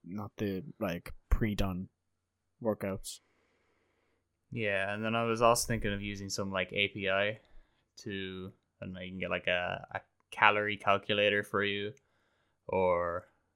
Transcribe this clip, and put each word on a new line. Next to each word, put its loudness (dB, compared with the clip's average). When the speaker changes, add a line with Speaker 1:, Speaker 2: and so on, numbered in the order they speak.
Speaker 1:
not -10
the, -4
like, -6
pre-done 0
workouts. -4
Speaker 2:
Yeah, 0
and -4
then 0
I 2
was 2
also 6
thinking 0
of -4
using -8
some, -6
like, -2
A 2
P -4
I 0
to, -8
I -10
don't -10
know, -14
you -10
can -10
get, -4
like, -2
a, 0
a -6
calorie 4
calculator 2
for 0
you, -2
or 0